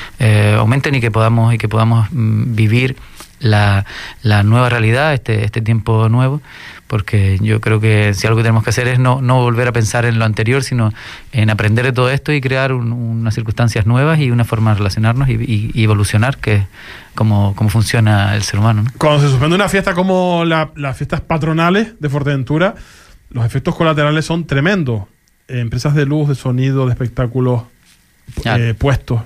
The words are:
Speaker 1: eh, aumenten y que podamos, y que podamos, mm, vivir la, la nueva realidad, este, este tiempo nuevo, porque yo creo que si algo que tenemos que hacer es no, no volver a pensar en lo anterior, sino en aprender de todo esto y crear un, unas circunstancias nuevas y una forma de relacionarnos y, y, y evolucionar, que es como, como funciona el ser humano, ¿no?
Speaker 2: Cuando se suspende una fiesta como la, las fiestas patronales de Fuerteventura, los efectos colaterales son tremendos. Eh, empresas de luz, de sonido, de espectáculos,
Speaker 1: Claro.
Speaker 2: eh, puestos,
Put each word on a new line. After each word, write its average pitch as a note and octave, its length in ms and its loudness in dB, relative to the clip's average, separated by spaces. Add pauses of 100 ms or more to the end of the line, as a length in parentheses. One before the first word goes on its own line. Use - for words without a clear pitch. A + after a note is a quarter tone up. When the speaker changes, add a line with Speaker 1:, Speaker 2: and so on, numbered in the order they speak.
(180)
Speaker 1:
eh, G#2+ 400 4
aumenten C3+ 360 0
y C3 60 0
que A2+ 100 0
podamos, A#2 420 2
y A2+ 60 0
que A2 100 -2
podamos, A2+ 420 2
mm, A2 440 0
vivir A#2+ 420 2 (420)
la, G#2 460 2 (380)
la G#2+ 200 2
nueva A#2+ 260 4
realidad, A#2+ 460 2
este, A2 300 -2
este A2 180 -4
tiempo A2 480 0
nuevo, C3 320 0 (440)
porque F#2+ 540 0
yo A2 200 0
creo A2 200 0
que G#2 320 2
si F#2+ 140 -4
algo A2 120 2
que A2+ 40 2
tenemos A2+ 220 2
que A#2+ 60 -2
hacer A#2+ 180 -2
es B2+ 100 0
no, C3 240 2
no B2+ 180 2
volver A#2+ 280 0
a A#2+ 40 -2
pensar A#2 320 0
en A2+ 140 0
lo A2+ 80 0
anterior, A2 360 0
sino A2+ 300 -2 (400)
en A2 160 0
aprender G#2+ 380 2
de C3+ 60 0
todo B2 180 2
esto C#3 240 -2
y C#3+ 80 0
crear C3 300 0
un, A#2 200 -2
unas A2+ 420 -2
circunstancias A2 520 0
nuevas C#3 320 2
y C3+ 120 0
una A#2 140 2
forma A2 280 0
de G2+ 60 0
relacionarnos A2+ 520 0
y, A#2 40 0
y, A2 380 -2
y A2+ 120 0
evolucionar, G#2+ 520 2
que G#2+ 200 -2
es G2+ 60 2 (520)
como, G2+ 400 2
como G#2+ 160 0
funciona G#2+ 640 2
el G2+ 60 -2
ser - 160 -4
humano, G#2+ 240 2
¿no? B2 160 0
Speaker 2:
Cuando D3 240 2
se C#3+ 80 4
suspende D3 260 2
una G3 140 2
fiesta F#3+ 240 0
como F3+ 500 0
la, D#3+ 300 0
las C#3 240 -8
fiestas C#3+ 240 -6
patronales E3 760 0
de D3 120 -4
Fuerteventura, C#3+ 640 -2 (560)
los A#2 160 -2
efectos C3+ 280 -4
colaterales D3+ 520 0
son E3 200 -4
tremendos. C#3 580 -2 (440)
Eh, B2+ 120 -6
empresas B2 340 -2
de D3 100 2
luz, D3 240 0
de C#3 60 0
sonido, C3 520 -2
de A#2+ 60 0
espectáculos, B2 680 -2 (800)
Speaker 1:
Claro. A#2+ 220 0
Speaker 2:
eh, A2+ 100 -2
puestos, B2+ 520 -2